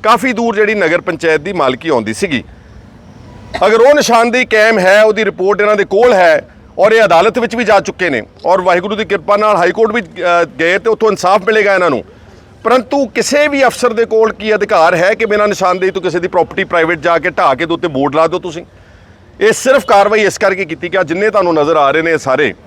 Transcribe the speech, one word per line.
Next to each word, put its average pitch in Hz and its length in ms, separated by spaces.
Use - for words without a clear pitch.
ਕਾਫੀ 233 300
ਦੂਰ 233 220
ਜਿਹੜੀ 214 200
ਨਗਰ 175 260
ਪੰਚਾਇਤ 160 400
ਦੀ 175 120
ਮਾਲਕੀ 127 360
ਆਉਂਦੀ 110 260
ਸੀਗੀ। 143 300
ਅਗਰ 226 140
ਉਹ 277 140
ਨਿਸ਼ਾਨਦੇਹੀ 233 500
ਕਾਇਮ 220 340
ਹੈ, 190 240
ਉਹਦੀ 214 220
ਰਿਪੋਰਟ 196 360
ਇਹਨਾਂ 208 160
ਦੇ 196 80
ਕੋਲ 233 280
ਹੈ 175 360
ਔਰ 214 140
ਇਹ 226 120
ਅਦਾਲਤ 185 340
ਵਿੱਚ 226 180
ਵੀ 233 80
ਜਾ 202 160
ਚੁੱਕੇ 180 300
ਨੇ 117 120
ਔਰ 185 140
ਵਾਹਿਗੁਰੂ 185 360
ਦੀ 214 80
ਕਿਰਪਾ 196 320
ਨਾਲ 214 200
ਹਾਈ 175 140
ਕੋਰਟ 220 200
ਵੀ, 233 100
ਅ, 170 440
ਗਏ 160 340
ਤੇ 226 120
ਉੱਥੋਂ 220 180
ਇਨਸਾਫ 190 380
ਮਿਲੇਗਾ 208 280
ਇਹਨਾਂ 180 160
ਨੂੰ। 127 140
ਪਰੰਤੂ 262 420
ਕਿਸੇ 294 420
ਵੀ 277 160
ਅਫਸਰ 240 280
ਦੇ 226 120
ਕੋਲ 220 280
ਕੀ 214 220
ਅਧਿਕਾਰ 190 400
ਹੈ 180 200
ਕਿ 226 120
ਬਿਨਾਂ 208 220
ਨਿਸ਼ਾਨਦੇਹੀ 185 420
ਤੋਂ 185 120
ਕਿਸੇ 175 160
ਦੀ 160 100
ਪ੍ਰਾਪਰਟੀ 180 360
ਪ੍ਰਾਈਵੇਟ 165 340
ਜਾ 170 200
ਕੇ 165 120
ਢਾਹ 151 240
ਕੇ 156 120
ਦੇ 165 80
ਉੱਤੇ 175 140
ਬੋਰਡ 139 260
ਲਾ 160 120
ਦਿਓ 170 120
ਤੁਸੀਂ? 170 260
ਇਹ 220 120
ਸਿਰਫ 254 320
ਕਾਰਵਾਈ 208 360
ਇਸ 196 180
ਕਰਕੇ 190 260
ਕੀਤੀ 160 240
ਕਿ 180 100
ਆਹ 185 60
ਜਿੰਨੇ 185 260
ਤੁਹਾਨੂੰ 180 240
ਨਜ਼ਰ 156 220
ਆ 143 140
ਰਹੇ 156 120
ਨੇ, 165 100
ਇਹ 156 60
ਸਾਰੇ 131 360